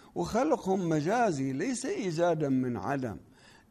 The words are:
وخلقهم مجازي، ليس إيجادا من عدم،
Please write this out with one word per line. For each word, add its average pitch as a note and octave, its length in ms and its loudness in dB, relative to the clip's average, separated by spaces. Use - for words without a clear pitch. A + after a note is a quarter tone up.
وخلقهم G3 720 0
مجازي، D#3 640 2
ليس A#3 340 -4
إيجادا E3+ 600 0
من B2+ 280 2
عدم، A2+ 400 -4